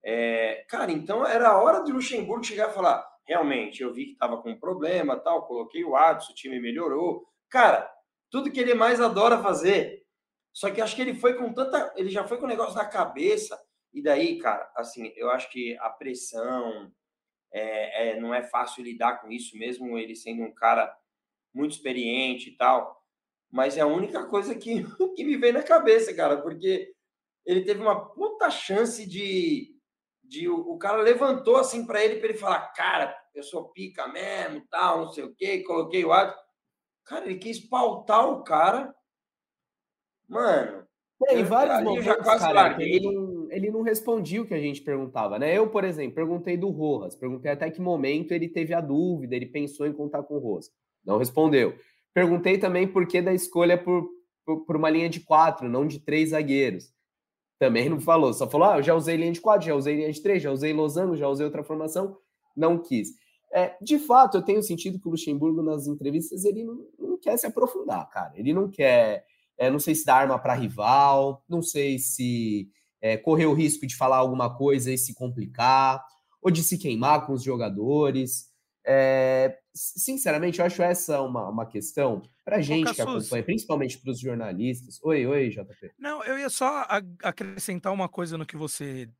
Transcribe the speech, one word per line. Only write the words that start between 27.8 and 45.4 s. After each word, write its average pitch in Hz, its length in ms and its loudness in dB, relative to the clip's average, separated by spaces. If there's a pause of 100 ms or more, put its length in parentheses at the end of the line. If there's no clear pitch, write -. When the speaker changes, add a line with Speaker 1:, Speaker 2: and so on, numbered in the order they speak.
Speaker 1:
uma 208 320 0
puta 370 380 -2
chance 226 580 -2
de, 180 680 -4 (480)
de 175 260 -8
o, 170 240 -4
o 170 60 -10
cara 214 240 0
levantou 247 540 4
assim 240 300 0
pra 214 180 0
ele, 220 120 2
pra 220 120 -4
ele 214 100 -4
falar, 190 220 0 (120)
"Cara, 175 440 -2 (180)
eu 143 80 -14
sou - 280 -12
pica 180 380 -12
mesmo, 170 640 -8
tal, 170 360 0
não - 60 -14
sei 143 120 -10
o - 100 -16
quê, 190 280 -4
coloquei 165 420 -2
o 160 80 2
Adson." 190 260 4 (680)
Cara, 156 200 -10
ele 185 120 -8
quis 220 200 -10
pautar 240 720 2
o 294 160 -4
cara. 190 500 2 (1300)
Mano, 143 580 0 (400)
Speaker 2:
É, 262 100 6
em 226 40 4
Speaker 1:
eu, 190 60 2
Speaker 2:
vários 233 300 4
Speaker 1:
aí 214 80 2
eu 220 180 0
já 220 80 0
Speaker 2:
momentos, 202 140 2
Speaker 1:
quase 220 200 4
Speaker 2:
cara, 160 100 4
Speaker 1:
larguei. 175 400 6
Speaker 2:
ele 190 160 2
não, 185 400 -6
ele 196 200 -2
não 220 100 -2
respondia 220 640 -2
o 220 40 -8
que 202 60 -6
a 160 80 -2
gente 143 220 -6
perguntava, 127 560 -4
né? 156 180 2